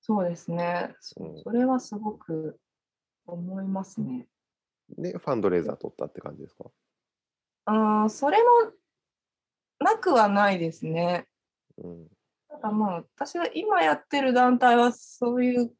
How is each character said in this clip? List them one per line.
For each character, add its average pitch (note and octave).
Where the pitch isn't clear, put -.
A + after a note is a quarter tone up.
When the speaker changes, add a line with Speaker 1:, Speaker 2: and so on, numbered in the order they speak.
Speaker 1:
そ G#3
う F3
で E3+
す -
ね。 F3
う -
ん、 -
そ -
う -
で -
す -
ね。 -
そ-、 -
Speaker 2:
う D#3+
ん。 D#3+
Speaker 1:
そ -
れ A#3+
は C4
す -
ご G#3+
く D#3
思 F3
い F#3+
ま F#3+
す -
ね。 C3+
Speaker 2:
で、 -
フ -
ァ C#3
ン A2
ド G2
レ F2
イ -
ザ -
ー -
取 -
っ -
た -
っ -
て -
感 C#2+
じ C#2+
で -
す -
か？ -
Speaker 1:
あ G#3+
あ、 A3
そ C#4
れ G#4+
も A#4
な G4
く F#4
は A3
な G3+
い F#3
で E3
す -
ね。 E3+
Speaker 2:
う -
ん。 E2
Speaker 1:
た D4+
だ、 A3
ま G#3
あ、 E3
私 C#4+
が E4+
今 G4
や D4+
っ -
て C#4+
る C4
団 B3
体 A#3+
は A#3+
そ -
う B3
い B3
う A#3+